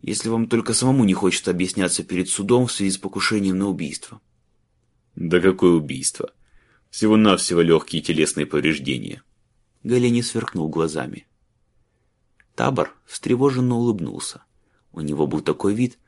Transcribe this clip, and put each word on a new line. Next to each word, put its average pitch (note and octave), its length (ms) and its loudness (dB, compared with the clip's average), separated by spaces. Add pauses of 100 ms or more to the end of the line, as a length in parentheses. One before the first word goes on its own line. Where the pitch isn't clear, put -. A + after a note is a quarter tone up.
«Если G#2+ 260 -6
вам A2+ 200 0
только A2+ 260 0
самому C3 300 2
не F#2+ 100 4
хочется F2+ 360 0
объясняться F2+ 540 -2
перед F#2 240 -4
судом A#2+ 380 2
в A#2+ 60 -6
связи G2 200 -2
с F#2+ 60 -6
покушением G2 600 -2
на G2 100 0
убийство». - 520 -8 (960)
«Да E2+ 240 0
какое F#2 320 4
убийство? E2 600 -2 (580)
Всего-навсего G#2+ 720 4
легкие D#2+ 400 2
телесные D2+ 440 0
повреждения». C#2 760 -4 (600)
Галени A#2+ 380 2
сверкнул A2 480 -4
глазами. D#2 580 -4 (1300)
Табор B2+ 400 -2 (120)
встревоженно B2+ 720 0
улыбнулся. F#2+ 640 -4 (500)
У E2 80 -14
него D2 260 -2
был D2 140 -2
такой D#2+ 340 -2
вид, B2 340 -2